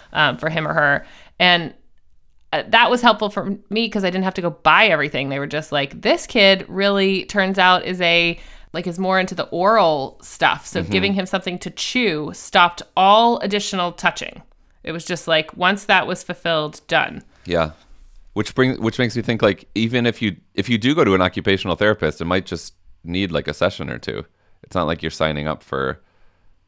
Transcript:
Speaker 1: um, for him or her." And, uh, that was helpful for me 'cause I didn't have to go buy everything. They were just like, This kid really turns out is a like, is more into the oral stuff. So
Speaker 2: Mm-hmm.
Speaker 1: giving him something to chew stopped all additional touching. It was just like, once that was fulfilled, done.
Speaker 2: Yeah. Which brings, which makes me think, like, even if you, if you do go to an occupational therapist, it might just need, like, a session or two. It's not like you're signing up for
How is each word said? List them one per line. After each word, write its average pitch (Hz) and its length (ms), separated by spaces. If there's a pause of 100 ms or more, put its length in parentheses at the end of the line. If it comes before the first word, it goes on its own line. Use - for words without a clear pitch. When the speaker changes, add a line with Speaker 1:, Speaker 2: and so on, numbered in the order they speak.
(140)
Speaker 1:
um, 143 240
for 156 120
him 156 160
or 151 80
her." 147 320 (340)
And, 175 340 (800)
uh, 151 160
that 233 200
was 240 120
helpful 220 300
for 196 260 (120)
me 220 200
'cause 202 160
I 180 40
didn't 190 140
have 190 120
to 190 60
go 170 100
buy 165 340
everything. 147 420
They 139 120
were 139 80
just 147 260
like, 139 300
This 320 220
kid 196 440
really 196 560
turns 190 340
out 180 240
is 180 160
a 170 400 (340)
like, 175 140
is 175 120
more 190 200
into 180 160
the 170 100
oral 170 760
stuff. - 460
So 180 140
Speaker 2:
Mm-hmm. 175 100
Speaker 1:
giving 196 220
him 190 120
something 185 340
to 180 100
chew 170 640
stopped - 480 (160)
all 214 420
additional 196 520
touching. - 500 (420)
It - 80
was 165 140
just 175 220
like, 156 280
once 196 300
that 190 220
was 180 160
fulfilled, 160 640
done. - 360 (220)
Speaker 2:
Yeah. 82 260 (600)
Which - 220
brings, 127 240
which 113 200
makes 120 160
me 117 60
think, 113 220
like, 101 320
even 117 300
if 117 160
you, 101 140 (200)
if 101 140
you 120 100
do 127 160
go 165 80
to 101 100
an 92 80
occupational 92 540
therapist, 104 440
it 85 60
might 92 220
just - 260 (300)
need, 90 280
like, 73 160
a 76 60
session 82 360
or 60 100
two. 55 260 (380)
It's - 120
not 85 120
like 82 160
you're 78 80
signing 76 360
up 76 140
for 67 400 (680)